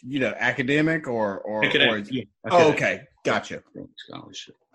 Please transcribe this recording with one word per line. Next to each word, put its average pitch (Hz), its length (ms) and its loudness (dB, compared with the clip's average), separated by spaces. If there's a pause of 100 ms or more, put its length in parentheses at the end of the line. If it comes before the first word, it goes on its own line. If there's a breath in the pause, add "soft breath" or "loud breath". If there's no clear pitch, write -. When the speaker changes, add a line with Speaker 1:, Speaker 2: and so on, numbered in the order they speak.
Speaker 1:
you 131 160 -6
know, 110 180 0
academic 143 720 0
or, 107 320 -2
or, 107 260 -2
Speaker 2:
Academic, 139 300 4
Speaker 1:
or 104 40 -2
is 101 120 -10
Speaker 2:
yeah, 123 140 -6 (260)
Speaker 1:
Oh, 175 60 4
Speaker 2:
academic. 156 180 6
Speaker 1:
okay. 95 280 -2 (220)
Gotcha. 107 380 -4 (340)
Speaker 2:
Scholarship. - 600 -18 (180)